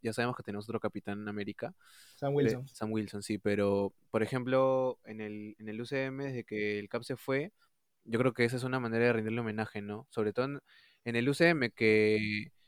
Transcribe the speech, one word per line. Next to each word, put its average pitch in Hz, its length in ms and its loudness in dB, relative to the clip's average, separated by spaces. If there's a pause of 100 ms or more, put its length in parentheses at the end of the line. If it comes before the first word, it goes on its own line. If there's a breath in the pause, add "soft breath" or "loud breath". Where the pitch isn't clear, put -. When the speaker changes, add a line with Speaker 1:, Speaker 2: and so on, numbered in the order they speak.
Speaker 1:
ya 113 120 -4
sabemos 120 240 -2
que - 60 -12
tenemos 104 200 -8
otro 110 160 -4
Capitán 104 480 -6
América. 104 460 -6 (420 soft breath)
Speaker 2:
Sam 143 140 -2
Speaker 1:
Pe-, 143 80 2
Speaker 2:
Wilson. 127 320 2
Speaker 1:
Sam 110 240 -6
Wilson, 104 280 -4
sí, 104 160 -4
pero, 101 560 2 (180)
por 110 120 2
ejemplo, 131 800 2
en 110 160 -12
el, 107 400 -10
en 107 80 -12
el 110 140 -8
U 120 40 -6
C 135 200 -4
M, 135 180 -6
desde 127 220 -6
que 104 340 -2
el 101 80 -10
CAP 117 160 -6
se 127 140 -6
fue, 143 340 -2 (540)
yo 117 120 -2
creo 127 160 4
que 120 120 4
esa 120 100 2
es 120 80 -4
una 131 160 -2
manera 117 240 2
de 120 100 6
rendirle 113 280 0
homenaje, 107 400 -4
¿no? 104 280 -8
Sobre 107 220 0
todo 123 140 0
en, 143 140 -6 (440)
en 117 140 -2
el 120 100 2
U 143 60 2
C 165 160 6
M, 135 220 2
que, 107 800 4 (180)